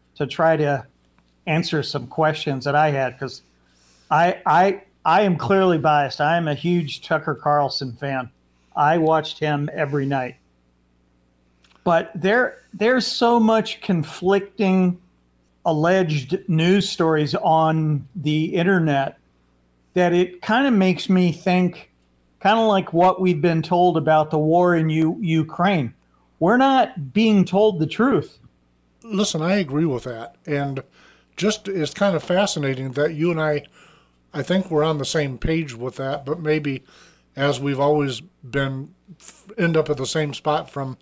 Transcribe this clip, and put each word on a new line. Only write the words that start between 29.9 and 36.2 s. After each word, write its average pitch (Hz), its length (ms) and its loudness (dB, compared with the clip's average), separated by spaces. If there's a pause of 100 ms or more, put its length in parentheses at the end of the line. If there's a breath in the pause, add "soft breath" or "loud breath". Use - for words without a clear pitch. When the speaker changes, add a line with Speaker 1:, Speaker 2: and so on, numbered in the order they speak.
Speaker 2:
that. 117 320 -12 (100)
And 139 360 -4 (540 soft breath)
just, 208 320 -4
it's 170 260 -4
kind 202 200 0
of 151 80 -2
fascinating 139 720 -2
that 151 220 -2
you 165 160 -2
and 160 100 -4
I, 151 240 -2 (680 soft breath)
I 143 100 -8
think 185 280 -2
we're 151 140 2
on 156 140 0
the 135 60 -6
same 139 340 -4
page 160 360 -4
with 123 220 -10
that, 135 280 -6